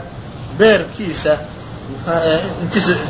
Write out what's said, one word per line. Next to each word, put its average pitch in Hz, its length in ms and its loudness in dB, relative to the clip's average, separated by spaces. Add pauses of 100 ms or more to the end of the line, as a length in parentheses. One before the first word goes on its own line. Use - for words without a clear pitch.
(580)
beerkiisa, 180 760 4 (580)
maxaa, 165 340 -2
ee, 160 160 4 (220)
intiisa, 180 300 2 (180)